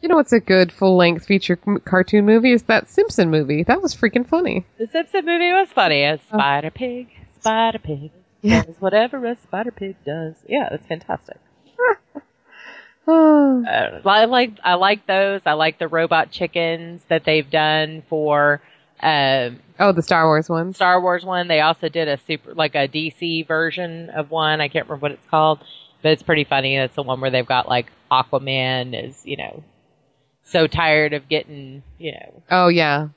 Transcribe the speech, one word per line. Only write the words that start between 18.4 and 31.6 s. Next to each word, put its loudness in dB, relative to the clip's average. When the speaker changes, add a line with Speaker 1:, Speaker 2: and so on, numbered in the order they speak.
Speaker 2:
um, 0
Speaker 1:
Oh, 4
the -2
Star 2
Wars 2
one. -4
Speaker 2:
Star 2
Wars -2
one. -4
They 2
also 0
did -4
a -2
super, -10
like, -2
a 0
D -6
C -6
version -6
of -8
one. 0
I -2
can't -6
remember -10
what -4
it's -20
called, 2
but 2
it's -2
pretty 0
funny. -2
That's -2
the -6
one -6
where -2
they've -2
got, -2
like, -2
Aquaman -2
is, -20
you -10
know, -14
so 0
tired 0
of -10
getting, -8